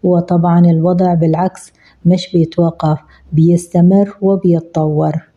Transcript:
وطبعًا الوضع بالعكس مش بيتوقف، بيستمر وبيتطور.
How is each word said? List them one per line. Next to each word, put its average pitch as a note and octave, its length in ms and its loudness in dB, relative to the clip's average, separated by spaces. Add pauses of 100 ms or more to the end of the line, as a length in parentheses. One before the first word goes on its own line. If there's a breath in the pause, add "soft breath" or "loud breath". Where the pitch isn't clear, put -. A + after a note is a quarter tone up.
وطبعًا F3 560 0
الوضع F3 540 2
بالعكس E3 600 -4 (320 soft breath)
مش F3+ 280 0
بيتوقف، E3 640 -2 (360 soft breath)
بيستمر F3 880 0
وبيتطور. D#3+ 1160 -2